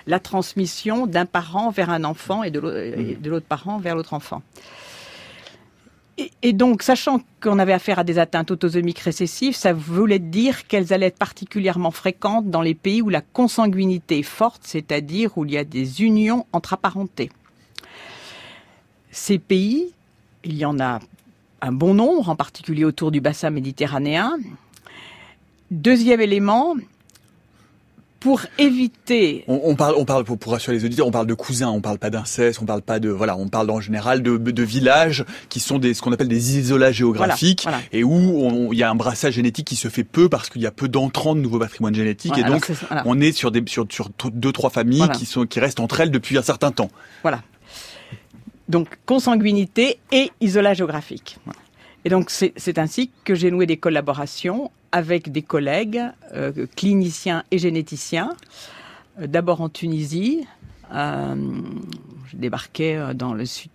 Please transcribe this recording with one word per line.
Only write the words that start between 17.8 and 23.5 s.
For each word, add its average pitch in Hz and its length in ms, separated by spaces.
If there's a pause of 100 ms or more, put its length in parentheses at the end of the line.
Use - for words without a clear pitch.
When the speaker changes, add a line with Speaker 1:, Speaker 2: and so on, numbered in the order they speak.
Speaker 1:
Ces 196 300
pays, 220 480 (560)
il 160 120
y 151 80
en 147 140
a 123 220 (600)
un 127 100
bon 160 220
nombre, 240 340
en 160 80
particulier - 480
autour 156 260
du 147 100
bassin 151 300